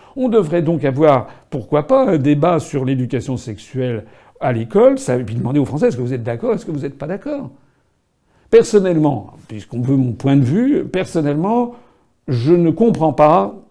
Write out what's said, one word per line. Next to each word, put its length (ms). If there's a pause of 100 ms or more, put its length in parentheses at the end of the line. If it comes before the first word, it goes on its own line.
(160)
On 140
devrait 320
donc 240
avoir, 420 (220)
pourquoi 380
pas, 200
un 100
débat 420
sur 260
l'éducation 500
sexuelle 680 (340)
à 140
l'école, 440
ça, 200
et 60
puis 120
demander 240
aux 60
Français, « 240
Est-ce 80
que 40
vous 120
êtes 100
d'accord ? 300
Est-ce 120
que 60
vous 80
n'êtes 180
pas 100
d'accord ? » 420 (1000)
Personnellement, 840 (180)
puisqu'on 320
veut 160
mon 160
point 240
de 80
vue, 400
personnellement, 880 (540)
je 240
ne 180
comprends 400
pas, 600